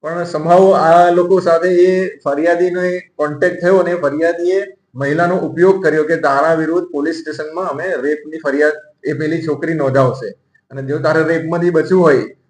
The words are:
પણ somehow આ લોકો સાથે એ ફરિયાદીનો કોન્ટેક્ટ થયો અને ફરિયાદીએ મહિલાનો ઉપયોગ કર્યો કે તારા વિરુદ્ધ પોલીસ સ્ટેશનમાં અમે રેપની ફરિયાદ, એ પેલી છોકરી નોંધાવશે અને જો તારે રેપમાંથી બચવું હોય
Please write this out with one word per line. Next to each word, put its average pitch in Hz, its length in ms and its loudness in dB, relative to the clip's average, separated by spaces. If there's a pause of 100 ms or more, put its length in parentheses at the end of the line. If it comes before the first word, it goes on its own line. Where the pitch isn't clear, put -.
પણ 165 240 -8 (100)
somehow 175 380 4
આ 165 360 6
લોકો 175 300 2
સાથે 175 300 0
એ 185 480 2
ફરિયાદીનો 170 640 -2 (340)
કોન્ટેક્ટ 151 460 -2
થયો 185 160 2
અને 175 180 0
ફરિયાદીએ 170 680 -2 (320)
મહિલાનો 160 420 -2
ઉપયોગ 180 460 2
કર્યો 156 200 2
કે 160 120 0
તારા 151 380 0
વિરુદ્ધ 165 380 -2
પોલીસ 156 240 -2
સ્ટેશનમાં 160 500 -10
અમે 151 180 -8 (180)
રેપની 151 360 -6
ફરિયાદ, 151 340 0 (320)
એ 151 100 -4
પેલી 156 340 -4
છોકરી 156 260 -4
નોંધાવશે 131 720 -2 (280)
અને 135 100 -12
જો 139 180 -6
તારે 156 240 0
રેપમાંથી 165 460 -2
બચવું 160 320 2
હોય 135 340 2 (140)